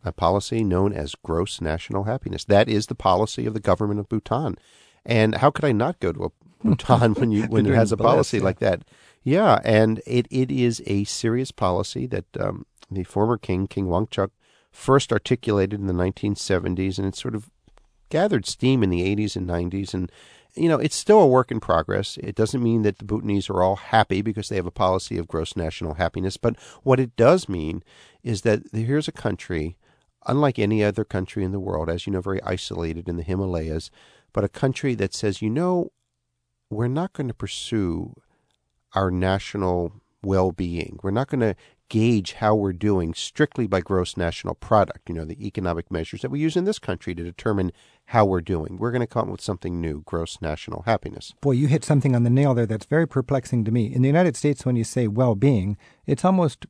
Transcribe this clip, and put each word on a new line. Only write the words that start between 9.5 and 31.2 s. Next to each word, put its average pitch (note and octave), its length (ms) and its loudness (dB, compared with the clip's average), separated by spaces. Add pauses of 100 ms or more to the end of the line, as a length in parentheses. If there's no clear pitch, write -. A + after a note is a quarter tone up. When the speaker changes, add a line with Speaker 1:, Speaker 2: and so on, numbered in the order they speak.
Speaker 1:
and A2 400 4
it, B2 280 0
it B2+ 180 0
is B2 340 0
a G2+ 200 0
serious A#2+ 480 -2
policy G2+ 560 -2
that, G2+ 160 -6 (160)
um, F#2+ 260 -4 (240)
the F#2 140 -6
former G#2+ 340 0
king, F#2+ 300 -2
King G2 180 -4
Wangchuck, G2 440 -2 (420)
first - 400 2
articulated G#2 680 0
in G2 80 -4
the F#2+ 60 0
nineteen F#2+ 420 -2
seventies, F#2+ 640 -2
and G2 80 -2
it F#2+ 80 -6
sort A2+ 220 -8
of G#2 140 -12 (580)
gathered E3 380 0
steam B2+ 360 2
in G2 80 2
the F2 140 2
eighties G2+ 320 0
and F#2 100 -4
nineties. F2+ 480 -4
And, F#2 160 -4 (460)
you E3 120 2
know, D#3 100 4
it's D3+ 180 -2
still G#3+ 240 6
a E3+ 80 8
work B2+ 240 4
in A2 80 -2
progress. G2 640 0
It - 120 -8
doesn't A#2 280 0
mean A2+ 200 2
that G#2 160 0
the G#2+ 60 -14
Bhutanese G2+ 460 -2
are F#2 120 2
all F#2+ 140 4
happy G2+ 440 2
because G#2 280 -4
they G#2+ 80 -4
have F2 100 -2
a F2 60 -6
policy F#2 440 0
of E2+ 120 -6
gross D#2+ 260 -6
national D#2+ 400 -6
happiness, F#2 420 -4
but A2+ 220 -2 (240)
what C3 160 4
it B2+ 160 -2
does D3+ 340 6
mean E2+ 360 -4 (400)
is A2 180 -4
that A2 200 2 (100)
here's B2+ 340 -2
a - 60 -8
country, E2+ 640 -6 (500)
unlike C#3 320 0
any G#2+ 240 2
other G#2 220 0
country F#2+ 400 -4